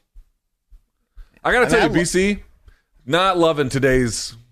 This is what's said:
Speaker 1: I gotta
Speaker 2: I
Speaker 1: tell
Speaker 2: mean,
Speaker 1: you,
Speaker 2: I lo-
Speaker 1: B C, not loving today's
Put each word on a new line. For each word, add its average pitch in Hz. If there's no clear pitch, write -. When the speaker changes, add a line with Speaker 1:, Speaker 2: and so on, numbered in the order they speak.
Speaker 1:
I 165
gotta 233
Speaker 2:
I 156
Speaker 1:
tell 220
Speaker 2:
mean, 165
Speaker 1:
you, -
Speaker 2:
I 156
lo- -
Speaker 1:
B 180
C, 196
not 180
loving 156
today's 127